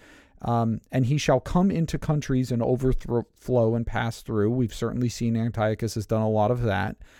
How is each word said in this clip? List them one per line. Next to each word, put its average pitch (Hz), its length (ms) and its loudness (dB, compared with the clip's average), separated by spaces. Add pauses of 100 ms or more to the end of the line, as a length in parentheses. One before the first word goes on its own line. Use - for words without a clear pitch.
(440)
Um, 117 380 0 (100)
and 131 160 2
he 147 100 0
shall 139 220 2
come 180 320 2
into 160 260 -2
countries 135 540 -2
and 120 100 0
overthrow 120 1120 0
and 117 100 -2
pass 117 360 -4
through. 107 300 0
We've 123 220 0
certainly 120 360 -2
seen 117 260 -2
Antiochus 110 600 -2
has 107 100 -4
done 110 160 0
a 110 80 0
lot 107 220 2
of 123 100 0
that. 98 360 -2 (220)